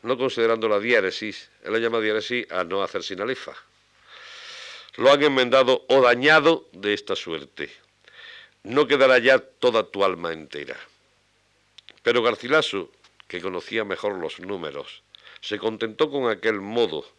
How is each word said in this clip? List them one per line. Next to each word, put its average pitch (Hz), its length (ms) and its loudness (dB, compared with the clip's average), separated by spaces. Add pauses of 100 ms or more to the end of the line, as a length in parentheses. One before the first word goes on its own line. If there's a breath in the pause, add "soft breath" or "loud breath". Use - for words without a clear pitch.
no 120 140 -2
considerando 113 500 0
la 104 120 2
diéresis", 107 680 -2 (140)
él 92 100 -6
la 117 60 0
llama 113 220 -2
diéresis 107 500 -2
a 90 120 -2
no 95 200 -2
hacer 95 180 -6
sinalefa, 98 520 -8 (1400 loud breath)
"lo 123 140 6
han 143 120 4
enmendado 131 680 4
o 135 120 6
dañado 143 720 4
de 104 220 -2
esta 98 220 -4
suerte: 76 560 -10 (920 loud breath)
no 131 220 0
quedará 131 320 6
ya 127 220 6
toda 113 500 0
tu 98 140 -2
alma 87 300 -2
entera". 71 440 -14 (1300)
Pero 120 180 2
Garcilaso, 117 680 -2 (380)
que 87 120 -10
conocía 95 440 -6
mejor 98 300 -6
los 82 260 -8
números, 82 640 -12 (360 loud breath)
se - 180 -10
contentó 110 540 -4
con 131 180 -2
aquel 107 300 -2
modo 101 460 -4 (140)